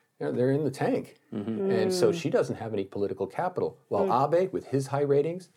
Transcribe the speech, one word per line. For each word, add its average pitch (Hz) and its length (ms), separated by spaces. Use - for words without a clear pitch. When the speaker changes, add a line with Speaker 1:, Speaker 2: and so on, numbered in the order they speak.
Speaker 1:
you - 60
know, 147 60
they're 123 200
in 147 120
the 131 60
tank. 170 480
Speaker 2:
Mm-hmm. 202 380
Speaker 1:
And 190 240
so 180 160
Speaker 3:
Mm. 170 100
Speaker 1:
she - 80
doesn't 156 280
have 110 180
any 98 100
political 98 420
capital. 151 520
While 98 180
Speaker 3:
Mm. 131 360
Speaker 1:
Abe, 185 100
with - 140
his 135 220
high 139 120
ratings, 165 400